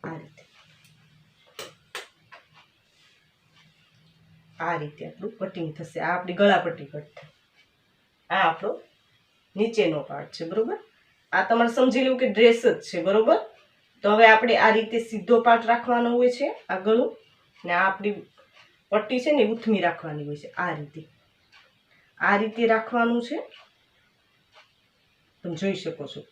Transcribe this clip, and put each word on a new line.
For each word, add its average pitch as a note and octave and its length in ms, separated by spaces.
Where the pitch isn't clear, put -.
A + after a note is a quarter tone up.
આ D#3+ 140
રીતે. - 260
આ E3+ 160
રીતે D3 260
આપણું F#3+ 320
કટિંગ F3 380
થશે. - 240
આ E3 100
આપણી F3+ 300
ગળાપટ્ટી F3 500
કટ D3 260
થઈ. - 140
આ F#3 200
આપણો G#3 220
નીચેનો G3 560
પાર્ટ D3 260
છે, E3 140
બરોબર? A#3 260
આ F#3 160
તમારે A#3 280
સમજી B3+ 280
લેવું B3+ 160
કે A#3+ 80
ડ્રેસ A#3 320
જ A#3+ 140
છે, F3 180
બરોબર? A3+ 340
તો G3+ 100
હવે A3 160
આપણે A3 260
આ A3 100
રીતે A3+ 320
સીધો A3 380
પાર્ટ A3+ 240
રાખવાનો A#3+ 420
હોય B3 240
છે, C#4+ 100
આ F#3 140
ગળું, A3+ 260
ને F3 100
આ F3+ 160
આપણી G3+ 260
પટ્ટી A#3 340
છે D4+ 100
ને B3+ 80
એ G#3+ 100
ઉથમી A3 340
રાખવાની D3+ 420
હોય D3 140
છે, - 100
આ F3+ 160
રીતે. D3 220
આ G3 220
રીતે A3 300
રાખવાનું A#3 560
છે. D4+ 100
તમે E3+ 180
જોઈ G3 200
શકો D#3+ 300
છો C#3+ 100